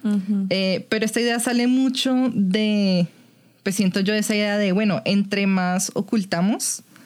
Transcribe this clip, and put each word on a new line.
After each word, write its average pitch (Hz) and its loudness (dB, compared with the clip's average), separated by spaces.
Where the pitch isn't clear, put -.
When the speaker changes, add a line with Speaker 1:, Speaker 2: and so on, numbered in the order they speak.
Speaker 1:
Ujú. 202 -2
Speaker 2:
Eh, 190 -2
pero 220 0
esta 220 -2
idea 240 0
sale 240 0
mucho 254 2
de, 196 2
pues 196 -2
siento 196 2
yo 196 0
esa 214 0
idea 208 0
de, 202 0
bueno, 202 0
entre 202 0
más 185 0
ocultamos, 202 -2